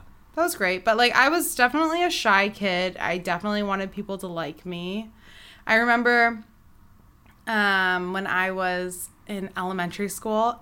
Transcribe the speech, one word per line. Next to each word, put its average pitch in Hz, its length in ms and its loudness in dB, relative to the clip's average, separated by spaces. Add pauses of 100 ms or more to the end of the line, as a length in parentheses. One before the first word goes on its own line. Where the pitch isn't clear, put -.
(360)
that 311 60 0
was 339 120 0
great. 185 300 -2
But, 220 120 4
like, 240 200 4
I 262 120 6
was 339 280 0
definitely 311 480 2
a 349 60 2
shy 202 380 2
kid. 185 500 -2
I 170 200 -2
definitely 196 460 -2
wanted 196 260 -4
people 196 280 -8
to 190 100 -10
like 160 360 -8
me. 180 460 -8 (560)
I - 80 2
remember, 233 680 2 (1040)
um, 190 640 2
when 190 160 -4
I 185 240 0
was 180 560 -4 (180)
in 190 300 -8
elementary 185 520 -4
school, 220 540 -2